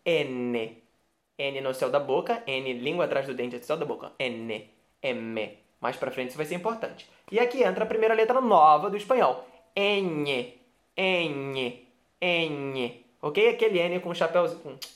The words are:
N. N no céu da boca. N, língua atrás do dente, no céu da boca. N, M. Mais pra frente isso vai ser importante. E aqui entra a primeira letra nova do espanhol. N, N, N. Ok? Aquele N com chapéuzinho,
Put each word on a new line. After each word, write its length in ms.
N. 800
N 240
no 120
céu 160
da 100
boca. 480
N, 320
língua 260
atrás 220
do 60
dente, 240
no 60
céu 120
da 100
boca. 320
N, 520
M. 580
Mais 160
pra 140
frente 180
isso 80
vai 80
ser 100
importante. 500
E 120
aqui 200
entra 220
a 40
primeira 280
letra 240
nova 500
do 60
espanhol. 500
N, 840
N, 920
N. 840
Ok? 300
Aquele 300
N 200
com 140
chapéuzinho, 680